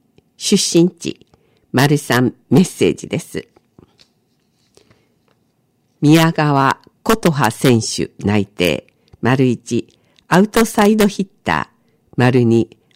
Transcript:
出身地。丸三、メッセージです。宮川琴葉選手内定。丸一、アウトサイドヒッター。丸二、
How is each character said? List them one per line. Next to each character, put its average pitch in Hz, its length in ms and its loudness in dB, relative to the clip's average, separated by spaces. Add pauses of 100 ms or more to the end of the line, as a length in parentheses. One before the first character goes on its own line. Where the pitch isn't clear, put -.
(360)
出 - 200 -2
身 175 340 2
地。 - 360 -14 (460)
丸 143 260 2
三、 127 360 -2 (160)
メ 135 100 4
ッ 190 40 4
セ - 260 -2
ー - 40 -2
ジ - 140 -16
で 117 100 -6
す。 - 300 -14 (2500)
宮 160 320 4
川 139 460 0 (240)
琴 220 300 0
葉 131 180 0
選 120 300 0
手 - 320 -8 (120)
内 101 220 0
定。 - 400 -4 (340)
丸 131 240 0
一、 - 540 -4 (300)
ア 165 120 2
ウ 208 60 2
ト 226 180 0
サ 214 220 0
イ 220 100 2
ド 220 120 2
ヒ 196 160 -6
ッ - 40 -20 (140)
タ 80 300 -6
ー。 - 120 -20 (320)
丸 127 280 2
二、 113 260 2 (260)